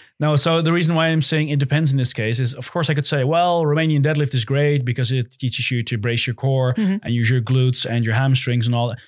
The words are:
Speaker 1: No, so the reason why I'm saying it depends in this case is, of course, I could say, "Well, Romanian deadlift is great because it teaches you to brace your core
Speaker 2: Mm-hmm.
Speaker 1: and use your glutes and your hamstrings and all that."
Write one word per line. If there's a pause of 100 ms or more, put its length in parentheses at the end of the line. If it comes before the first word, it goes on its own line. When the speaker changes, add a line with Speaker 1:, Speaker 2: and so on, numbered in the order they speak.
(200)
Speaker 1:
No,
so
the
reason
why
I'm
saying
it
depends
in
this
case
is,
of
course,
I
could
say,
"Well,
Romanian
deadlift
is
great
because
it
teaches
you
to
brace
your
core
Speaker 2:
Mm-hmm.
Speaker 1:
and
use
your
glutes
and
your
hamstrings
and
all
that." (100)